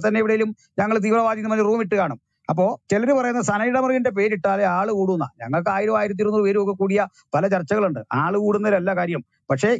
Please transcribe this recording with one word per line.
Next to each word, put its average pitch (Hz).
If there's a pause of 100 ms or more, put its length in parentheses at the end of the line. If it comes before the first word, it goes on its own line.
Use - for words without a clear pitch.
തന്നെ 214
എവിടെയും 220 (220)
ഞങ്ങൾ 214
തീവ്രവാദി 220
എന്ന് 214
പറഞ്ഞ് 214
room 220
ഇട്ട് 208
കാണും. 170 (300)
അപ്പോ 180
ചിലര് 226
പറയുന്ന 247
സനയുടെ 226
മറുകിന്റെ 254
പേരിട്ടാലേ 196
ആള് 190
കൂടുന്ന, 190 (120)
ഞങ്ങൾക്ക് 151
ആയിരം, 214
ആയിരത്തി 208
ഇരുന്നൂറ് 208
പേരും 202
ഒക്കെ 196
കൂടിയ 190 (280)
പല 160
ചർച്ചകളുണ്ട്. 185 (120)
ആള് 165
കൂടുന്നതിലല്ല 202
കാര്യം. 170 (260)
പക്ഷേ 202